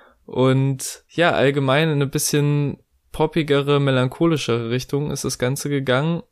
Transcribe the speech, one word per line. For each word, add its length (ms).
Und 840
ja, 220
allgemein 560
in 80
eine 100
bisschen 720
poppigere, 720
melancholischere 920
Richtung 400
ist 160
das 120
Ganze 300
gegangen 640